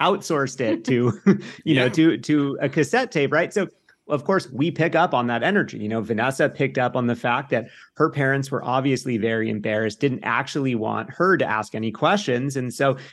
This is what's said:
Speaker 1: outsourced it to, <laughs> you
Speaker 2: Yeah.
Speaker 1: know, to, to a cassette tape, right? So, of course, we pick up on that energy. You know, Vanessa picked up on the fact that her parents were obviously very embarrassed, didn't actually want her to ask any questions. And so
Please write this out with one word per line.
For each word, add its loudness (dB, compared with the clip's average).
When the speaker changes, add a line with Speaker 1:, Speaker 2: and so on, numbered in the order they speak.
Speaker 1:
outsourced 0
it 0
to, 2
<laughs> -
you 6
Speaker 2:
Yeah. 4
Speaker 1:
know, 2
to, 4
to 0
a 0
cassette 0
tape, 0
right? 0
So, -2
of -2
course, 0
we 0
pick 0
up 2
on 2
that -2
energy. 0
You -6
know, -2
Vanessa 0
picked -2
up 0
on 0
the 0
fact -2
that -2
her 2
parents 0
were -4
obviously 0
very 0
embarrassed, -2
didn't 0
actually 0
want -4
her 2
to 0
ask -2
any -4
questions. 0
And -4
so 2